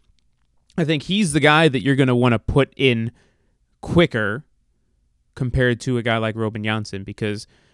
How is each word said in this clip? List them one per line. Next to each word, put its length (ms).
I 60
think 200
he's 300
the 60
guy 280
that 140
you're 140
gonna 200
wanna 220
put 400
in 340
quicker 640
compared 480
to 160
a 60
guy 140
like 180
Robin 280
Janssen, 400
because 440